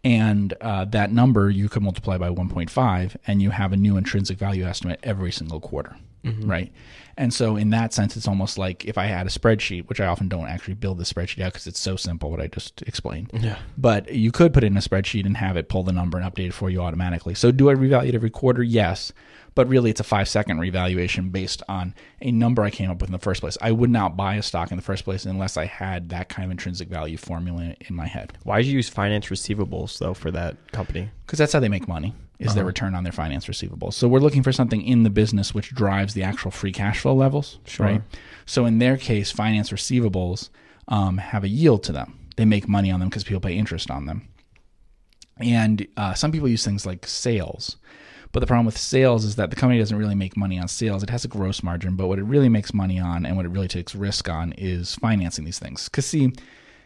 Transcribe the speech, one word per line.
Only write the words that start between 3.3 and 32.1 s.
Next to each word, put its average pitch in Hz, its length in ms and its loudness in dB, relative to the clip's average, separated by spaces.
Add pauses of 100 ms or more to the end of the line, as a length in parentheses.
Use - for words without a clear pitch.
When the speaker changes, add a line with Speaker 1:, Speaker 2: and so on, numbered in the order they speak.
Speaker 1:
you 98 100 4
have 98 200 0
a 98 60 2
new 101 180 6
intrinsic 95 420 -2
value 98 280 -2
estimate 87 380 -6
every 95 280 -4
single 78 300 -8
quarter, - 340 -8 (300)
Speaker 2:
Mm-hmm. 107 240 -4
Speaker 1:
right? 90 220 -2 (460)
And 120 160 0
so 110 240 2
in 107 140 2
that 113 220 2
sense, 101 240 0
it's 110 120 -6
almost 95 280 -2
like 92 280 -6
if 107 120 -4
I 95 80 0
had 92 220 -2
a - 20 -2
spreadsheet, 104 580 0
which - 140 -6
I 95 60 2
often 90 220 0
don't 82 180 -4
actually 92 280 -8
build 95 220 -4
the 85 60 -6
spreadsheet - 400 -6
out 92 100 -4
'cause - 140 -14
it's 85 120 -10
so 95 180 -2
simple 82 340 -6
what 85 100 -4
I 78 60 -4
just - 360 -12
explained. - 500 -8
Speaker 2:
Yeah. 110 240 -2 (200)
Speaker 1:
But 110 360 2
you 113 180 2
could 165 220 6
put 131 100 8
it 107 40 4
in 98 100 4
a 95 40 4
spreadsheet 98 440 0
and 98 120 2
have 95 200 -2
it 82 120 -2
pull 95 140 0
the 92 100 0
number 90 240 0
and 90 120 -2
update 92 180 -6
it 87 60 -6
for 98 160 -4
you 92 120 0
automatically. 87 540 -2
So - 160 6
do 135 180 6
I 143 60 8
revalue 135 340 4
it 123 60 0
every 113 140 0
quarter? 123 340 2
Yes. 110 480 2 (440)
But 127 120 6
really, 123 240 6
it's - 80 -4
a 110 60 -4
five-second 101 520 0
revaluation 90 720 -2
based 92 400 -6
on 92 240 -6 (280)
a 123 100 -2
number 117 320 4
I 104 80 0
came 95 180 -2
up 90 120 -4
with 90 80 -4
in 90 40 -4
the 90 60 -4
first 92 220 -2
place. 73 200 -6
I 113 100 2
would 120 200 4
not 95 260 2
buy 98 180 -2
a 104 60 -2
stock 85 300 -4
in 92 60 -6
the 92 40 -6
first 95 220 -6
place 95 240 -6
unless 95 300 -4
I 80 80 -2
had 90 440 -8
that 87 200 -8
kind 92 160 -8
of 90 60 -6
intrinsic 90 380 -8
value 80 280 -6
formula 85 640 -6
in - 140 -10
my 82 120 -6
head. - 260 -10 (100)
Speaker 2:
Why 101 160 0
did 120 80 4
you 139 60 0
use 131 160 0
finance 104 380 -2
receivables, 95 720 -6
though, 90 160 -4
for - 160 -6
that - 400 -8
company? 98 380 -6 (180)
Speaker 1:
'Cause 151 100 -6
that's 151 160 4
how 156 60 4
they 120 100 2
make 98 180 -2
money, 85 280 -6 (240)